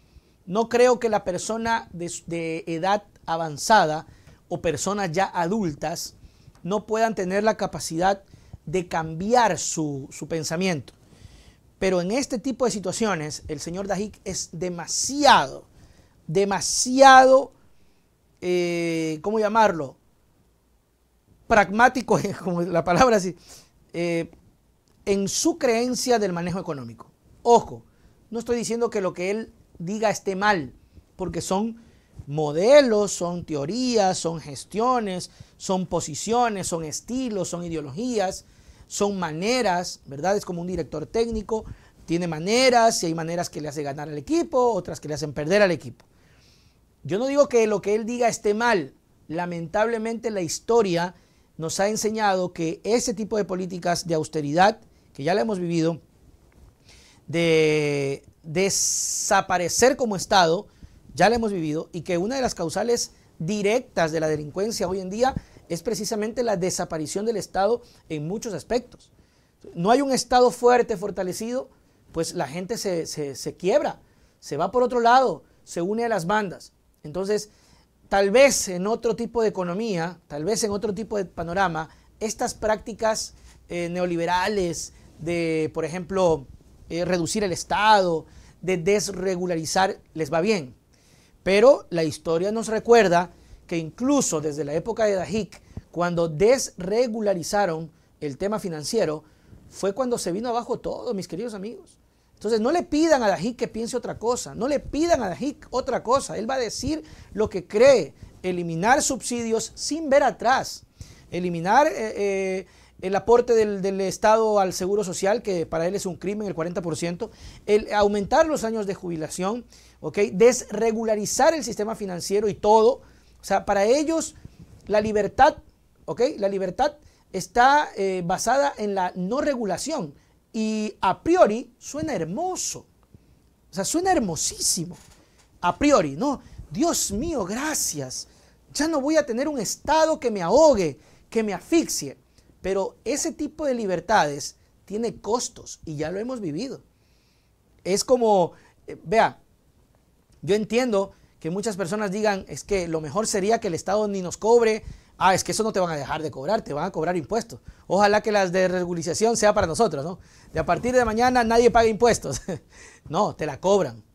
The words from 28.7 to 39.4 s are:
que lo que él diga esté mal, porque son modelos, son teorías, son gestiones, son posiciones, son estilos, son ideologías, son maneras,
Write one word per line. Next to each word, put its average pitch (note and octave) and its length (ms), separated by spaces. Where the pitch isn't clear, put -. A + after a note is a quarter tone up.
que A3+ 120
lo F3+ 140
que F3+ 180
él A3 200
diga G#3 300
esté F#3+ 260
mal, F#3 360
porque F3 240
son G#3+ 420
modelos, G3+ 840
son F3 340
teorías, F#3+ 720
son E3 220
gestiones, F#3+ 920
son F#3 300
posiciones, G3 840
son E3 160
estilos, A3 640
son F3 160
ideologías, F3+ 800
son G3+ 320
maneras, F3+ 880